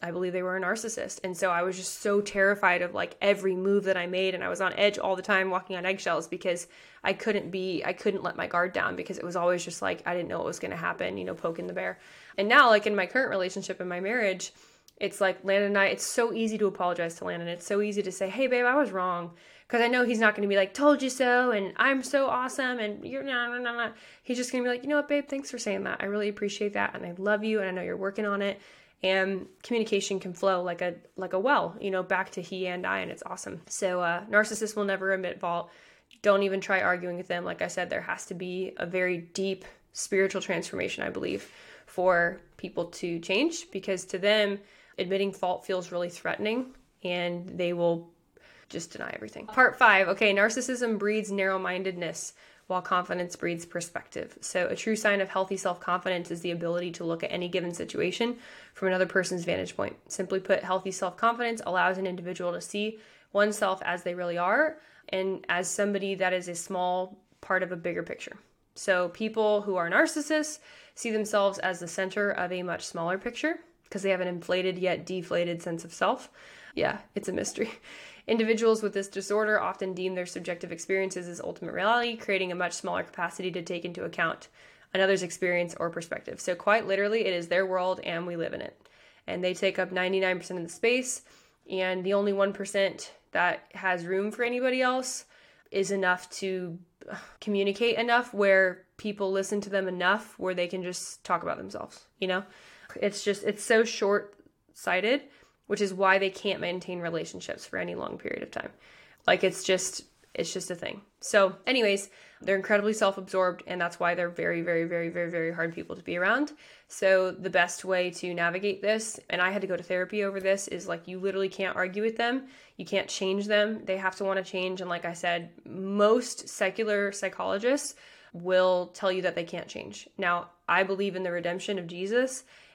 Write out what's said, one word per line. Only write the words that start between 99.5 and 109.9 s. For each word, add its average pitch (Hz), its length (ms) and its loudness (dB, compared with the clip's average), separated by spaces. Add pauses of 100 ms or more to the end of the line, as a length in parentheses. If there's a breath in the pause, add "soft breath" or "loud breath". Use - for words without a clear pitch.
to 202 80 -10
them 190 180 0
enough 185 520 0
where 185 160 -2
they 175 120 0
can 185 140 -4
just - 420 -8
talk 180 200 0
about - 140 -2
themselves, - 500 -12 (120)
you 185 80 -2
know? 185 160 0 (520 loud breath)
It's 202 280 -2
just, 202 200 0
it's - 200 -2
so 226 200 6
short-sighted, 208 1400 0 (440 soft breath)
which 202 140 -2
is 196 120 0
why 190 240 6
they 190 120 2
can't 190 320 -2
maintain 180 400 -4
relationships 165 640 -6
for - 120 -8
any 175 180 -4
long - 220 -6
period - 260 -6
of - 80 -12
time. - 200 -10 (560 loud breath)
Like, 180 160 6
it's 180 200 0
just, - 420 0 (280)